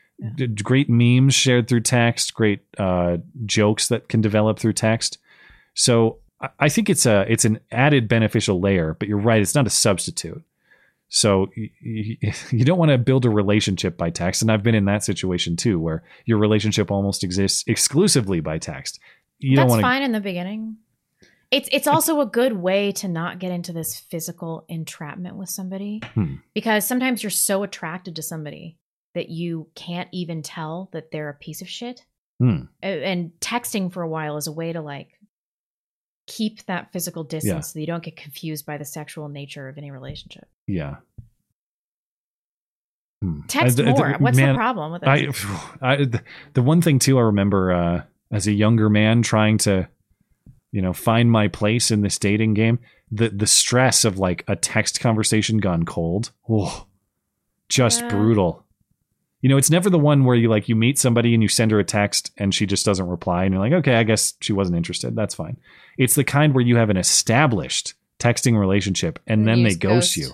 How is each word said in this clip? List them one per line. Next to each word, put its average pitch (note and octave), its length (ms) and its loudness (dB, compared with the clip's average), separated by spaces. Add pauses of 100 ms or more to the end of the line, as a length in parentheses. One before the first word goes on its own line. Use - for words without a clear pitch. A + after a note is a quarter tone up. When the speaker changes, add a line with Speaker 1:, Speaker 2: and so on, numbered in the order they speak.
(200)
Speaker 1:
Yeah. A2 160 -8
Speaker 2:
D-, C3 120 -4
great A#2 420 0
memes B2 440 4
shared B2 340 2
through A#2+ 140 2
text, A#2 540 0
great, G#2 240 2 (180)
uh, F2+ 400 0 (280)
jokes G#2+ 420 2
that A#2 220 -4
can A2 120 2
develop G#2+ 380 2
through A2 140 2
text. A2 440 -2 (560)
So A#2 460 2 (200)
I, C3+ 100 -10 (100)
I D3 100 4
think G#3 220 0
it's - 160 2
a, G2+ 200 4
it's A2+ 180 2
an A2 140 0 (120)
added C3 360 2
beneficial G#2+ 540 0
layer, F2 380 2
but G#2 80 -4
you're G#2 120 0
right, A2 220 4
it's G2 140 0
not C#3 120 4
a G2 40 -4
substitute. - 720 -2 (680)
So G2 460 2
y-, G#2+ 140 -10 (140)
y-, A2 580 -6
<laughs> - 100 -10
you A#2 140 4
don't F3 140 4
wanna D3+ 200 6
build C3 260 2
a A#2+ 60 4
relationship G#2 640 2
by E2+ 140 -2
text, F2 320 -4
and A2 80 2
I've G#2 120 0
been A2+ 120 4
in G2+ 100 2
that G2+ 180 0
situation F2+ 520 -2
too, F#2+ 240 0
where D#2+ 240 -4 (220)
your A2+ 140 2
relationship G#2+ 520 2
almost G2 320 -2
exists F#2+ 440 -2
exclusively B2 760 0
by D#2+ 180 -4
text. - 400 -12 (400)
You C3+ 160 2
don't C3+ 120 4
Speaker 1:
That's - 40 4
Speaker 2:
wanna A2 120 4
Speaker 1:
fine C4 200 0
in C4 100 -2
the G#3+ 60 -2
beginning. G3+ 580 -8 (720)
It's, C4+ 220 0
it's C4+ 160 0
also D#4 320 2
a C#4 60 2
good A#3+ 280 0
way G3 400 -2
to G3 140 -8
not F3 320 -6
get F#3 140 -8
into F3 180 -8
this E3 260 -10
physical E3 720 -12
entrapment E3 680 -12
with F#3+ 120 -14
somebody, G3 520 -10 (140)
Speaker 2:
Hmm. C#3+ 220 -4 (180)
Speaker 1:
because G#3+ 320 -2
sometimes B3+ 360 -2
you're G#3 60 -6
so G3 340 -2
attracted F3+ 540 -12
to D#3+ 60 -12
somebody D#3 540 -12 (380)
that F3 140 -8
you E3 440 -8
can't F3 380 -10
even E3 320 -8
tell E3 480 -12
that D#3+ 180 -12
they're D3+ 200 -8
a C#3+ 40 -12
piece - 280 -16
of F#3 80 -16
shit. B3 360 -14 (340)
Speaker 2:
Hmm. B2+ 240 0 (200)
Speaker 1:
A-, F#3 220 -6
and F3 340 -6
texting A3+ 540 -6
for F3 100 -8
a E3 60 -6
while D#3 260 -6
is D3+ 120 -8
a D#3 40 -8
way E3 220 -8
to, E3 80 -8
like, C#3+ 260 -14 (1200)
keep A3 380 -8
that - 260 -10
physical F3 320 -10
distance D3 300 -8
Speaker 2:
Yeah. D#3+ 80 -6
Speaker 1:
so - 140 -14
that D#3 40 -12
you D3+ 80 -8
don't E3+ 160 -8
get - 140 -18
confused D3+ 480 -12
by D3+ 120 -12
the D3 80 -12
sexual D3+ 440 -14
nature C#3+ 400 -16
of C#3+ 80 -18
any C#3+ 120 -16
relationship. - 600 -18 (180)
Speaker 2:
Yeah. D2+ 300 -6 (2250)
Hmm. D#2+ 260 -4
Speaker 1:
Text C3 320 0
Speaker 2:
I, D3 40 2
th-, - 140 4
Speaker 1:
more. - 120 2
Speaker 2:
th-, - 100 -2
Speaker 1:
What's B2+ 180 4
the C3+ 80 6
Speaker 2:
man, C3+ 100 2
Speaker 1:
problem F3+ 360 -2
with F3 120 -12
it? - 40 0
Speaker 2:
I, C#3 200 2 (540)
<sighs> C3 120 2
I, - 40 2
the, C3 240 0 (320)
the C3+ 80 2
one D#3 200 4
thing D#3 180 4
too, C3+ 180 4
I A#2+ 60 4
remember, G2+ 480 2
uh, F2 320 0 (280)
as G2+ 160 -2
a G#2+ 40 2
younger G#2+ 380 4
man A2 340 4
trying G#2+ 360 2
to, F#2+ 280 0 (840)
you G2 100 -4
know, F#2 120 -2
find A#2 380 2
my G#2+ 160 4
place A2 440 0
in G#2+ 100 2
this G2+ 180 -2
dating G#2+ 340 2
game, A2+ 260 2 (320)
the, A2+ 180 0
the G2+ 180 -4
stress - 580 2
of, G2 140 0
like, F2+ 280 0
a G2+ 80 0
text - 440 -4
conversation A2 580 0
gone F2+ 280 0
cold. F2 460 -4 (180)
Oh, G#2+ 360 -2 (840)
just B2 320 2
Speaker 1:
Yeah. - 80 -6
Speaker 2:
brutal. G#2 540 2 (800)
You B2+ 80 2
know, C3+ 80 6
it's C#3 120 2
never F3+ 200 2
the F3 100 4
one C#3+ 260 4
where B2 100 4
you, A#2 140 4
like, G#2+ 180 2
you A#2 80 2
meet A#2+ 240 2
somebody A#2+ 340 4
and A#2 100 4
you G#2 40 4
send A2 240 2
her G#2+ 80 4
a G2 40 4
text - 540 -2
and G2+ 160 0
she G#2+ 120 0
just F#2+ 200 -2
doesn't F#2+ 220 0
reply F2 380 -2
and F#2+ 80 2
you're F#2+ 80 0
like, A2 100 0
"Okay, C#3+ 240 2
I A2+ 80 4
guess A2 380 0
she - 100 -4
wasn't F#2+ 260 0
interested. G2+ 380 -6
That's G#2+ 200 -6
fine." E2 220 -10 (380)
It's B2+ 200 0
the C#3+ 80 2
kind D3 320 2
where B2+ 100 4
you A#2+ 120 4
have A2+ 120 2
an G2 80 2
established - 960 0 (260)
texting A#2+ 400 2
relationship F#2+ 680 0
and A2 140 2
Speaker 1:
And G#2+ 60 4
Speaker 2:
then A2+ 120 4
Speaker 1:
you A#2 60 6
Speaker 2:
they G#2+ 40 4
Speaker 1:
just F2 100 -2
Speaker 2:
ghost G#2 380 2
Speaker 1:
ghost. - 0 - (160)